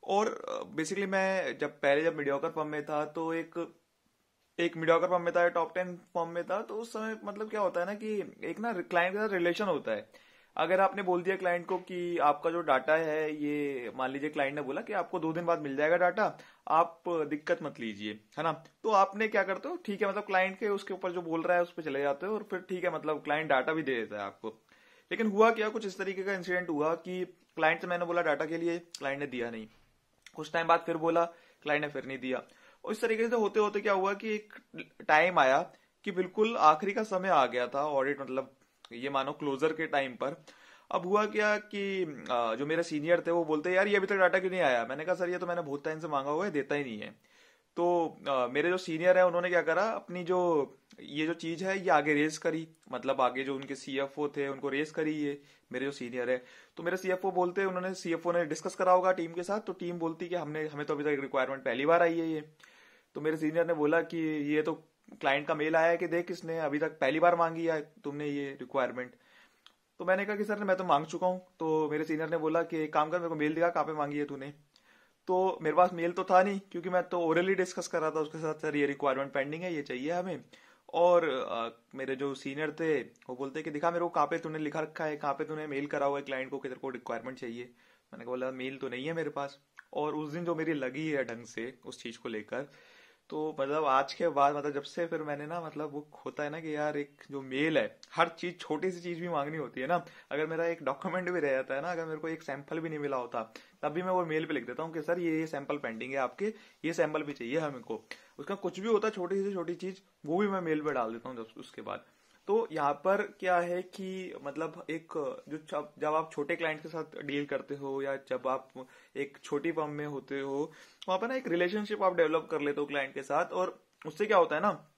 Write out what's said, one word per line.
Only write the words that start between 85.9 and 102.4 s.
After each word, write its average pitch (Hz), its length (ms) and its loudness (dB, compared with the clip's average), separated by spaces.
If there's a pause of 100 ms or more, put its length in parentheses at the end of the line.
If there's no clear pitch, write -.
हुआ 143 120 2
है 139 60 -6
क्लाइंट 135 260 -6
को 135 100 -6
कि 131 100 -8
तेरे 127 100 -12
को 135 100 -6
रिक्वायरमेंट 123 480 -8
चाहिए।" 120 260 -10 (500)
मैंने 120 120 -14
कहा, 120 60 -6
"बोला, 127 200 -4
मेल 131 260 -8
तो 131 120 -6
नहीं 127 160 -8
है 160 80 -4
मेरे 160 160 -4
पास।" 143 300 -8 (340)
और 147 220 -2
उस 151 160 -6
दिन 170 140 -6
जो 170 100 0
मेरी 160 180 -2
लगी 139 360 -4
है 139 160 0
ढंग 120 200 -10
से 117 400 -10
उस - 180 -14
चीज 117 140 -10
को - 120 -8
लेकर, 117 420 -6 (580)
तो 156 300 -4
मतलब 147 260 0
आज 139 280 4
के 175 140 0
बाद, 143 280 4
मतलब 147 180 -2
जब 139 80 -2
से 170 260 -6
फिर 165 160 -4
मैंने 147 220 -6
ना, 170 160 -6
मतलब 151 300 -8
वो 147 160 -10 (180)
होता 139 180 -6
है 147 60 -4
ना 156 100 -8
कि 160 160 -6
यार, 147 220 0
एक 143 240 -8 (100)
जो 139 100 -6
मेल 139 360 2
है, 107 220 0 (160)
हर 165 120 4
चीज, 175 320 -8
छोटी 156 320 -2
सी 175 100 -10
चीज 175 180 -8
भी 175 100 -6
मांगनी 151 280 -2
होती 127 240 -6
है 131 60 -4
ना। 170 180 2 (260)
अगर 151 160 -2
मेरा 165 180 -2
एक 165 180 -2
डॉक्यूमेंट 175 460 -2
भी 180 100 0
रह 147 100 0
जाता 131 260 0
है 139 60 -4
ना, 170 100 -4
अगर 165 140 -4
मेरे 156 120 -8
को 156 100 -8
एक 160 160 -6